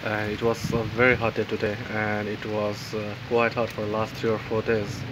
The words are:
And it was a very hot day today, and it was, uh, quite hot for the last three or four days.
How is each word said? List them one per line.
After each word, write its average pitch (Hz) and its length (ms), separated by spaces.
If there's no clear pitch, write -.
And 107 280
it 107 120
was 113 300
a 117 100
very 117 320
hot 113 200
day 107 100
today, 104 300
and 104 360
it 104 180
was, 107 480
uh, 104 220
quite 117 260
hot 117 160
for - 120
the 107 60
last 110 260
three - 160
or 107 80
four 110 240
days. 107 400